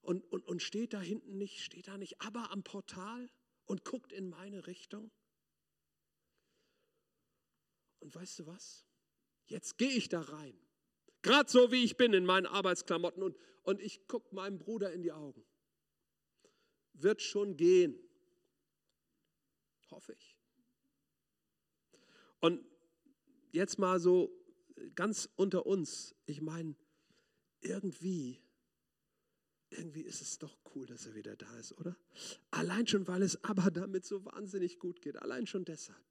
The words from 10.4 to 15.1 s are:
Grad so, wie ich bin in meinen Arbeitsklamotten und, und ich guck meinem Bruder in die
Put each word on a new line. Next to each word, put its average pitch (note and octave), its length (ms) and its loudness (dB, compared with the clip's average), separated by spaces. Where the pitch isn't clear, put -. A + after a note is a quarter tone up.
Grad C#4 260 6
so, B3 220 10
wie B3+ 120 4
ich - 120 2
bin A#3+ 180 8
in F#3 120 6
meinen F#3 200 6
Arbeitsklamotten F3+ 760 0
und, F#3 160 -4
und G3 160 0
ich - 280 -12
guck A#3 260 -8
meinem F#3+ 260 -6
Bruder G3 320 -4
in F3 100 -8
die E3 120 -2